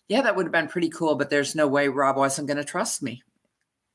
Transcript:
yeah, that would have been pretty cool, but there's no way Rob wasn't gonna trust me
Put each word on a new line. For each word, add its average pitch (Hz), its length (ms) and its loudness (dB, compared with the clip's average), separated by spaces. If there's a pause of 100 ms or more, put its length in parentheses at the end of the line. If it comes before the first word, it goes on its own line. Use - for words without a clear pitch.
yeah, 226 140 2
that 226 120 2
would 185 120 0
have 156 60 -8
been 160 160 2
pretty 170 200 0
cool, 160 260 0
but 135 140 -2
there's 143 260 0
no 151 140 4
way 139 200 2
Rob 135 280 2
wasn't 135 320 0
gonna 147 160 -2
trust 180 380 -4
me 123 200 -8 (720)